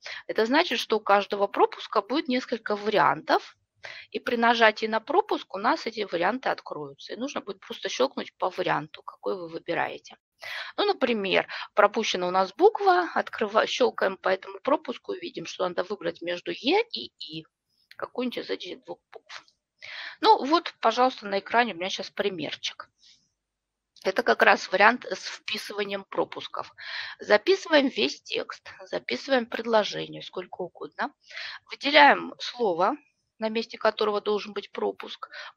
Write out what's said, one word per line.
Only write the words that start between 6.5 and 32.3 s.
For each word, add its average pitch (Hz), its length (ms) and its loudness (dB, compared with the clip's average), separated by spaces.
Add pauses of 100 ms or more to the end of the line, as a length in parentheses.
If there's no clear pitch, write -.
И - 40 -10
нужно 240 240 -6
будет 196 180 -12
просто - 300 -10
щелкнуть - 480 -2
по 185 120 -2
варианту, 156 520 -2
какой - 340 -8
вы 175 120 -10
выбираете. 156 720 -6 (600)
Ну, 403 80 2
например, 214 600 0 (260)
пропущена 208 540 2
у 180 40 -2
нас 190 220 0
буква, 359 640 4
открыва-, 214 520 0
щелкаем 208 500 0
по - 120 -2
этому 190 300 -4
пропуску 262 540 -4
и 185 60 -8
видим, 165 260 -10
что 185 220 -4
надо 175 160 -4
выбрать 170 380 -8
между 175 300 -6
«е» 330 400 0
и - 280 -12
«и», 156 260 -12 (500)
какую-нибудь - 420 -6
из 160 120 -8
этих 180 340 -8
двух - 160 -14 (120)
букв. - 340 -18 (760)
Ну 403 260 6
вот, 330 340 2
пожалуйста, 240 480 2
на 196 120 0
экране 226 340 0
у 165 40 -10
меня 185 120 -6
щас - 200 -8
примерчик. - 800 -6 (1120)
Это 196 200 0
как 226 180 2
раз 214 300 4
вариант 214 340 4
с - 220 -10
вписыванием 202 800 -8
пропусков. - 680 -6 (460)
Записываем 320 680 4
весь 233 360 -2
текст, - 480 -10 (140)
записываем 240 600 -2
предложение, 180 800 -2
сколько - 380 -12
угодно. 196 520 -10 (560)
Выделяем 240 720 6